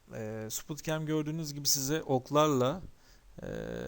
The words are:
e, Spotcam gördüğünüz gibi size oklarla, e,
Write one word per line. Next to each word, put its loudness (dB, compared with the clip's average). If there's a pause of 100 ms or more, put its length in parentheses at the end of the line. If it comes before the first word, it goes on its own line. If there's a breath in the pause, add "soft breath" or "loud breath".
(140)
e, -6
Spotcam -4
gördüğünüz -2
gibi -4
size 2
oklarla, 4 (600 soft breath)
e, -8 (420)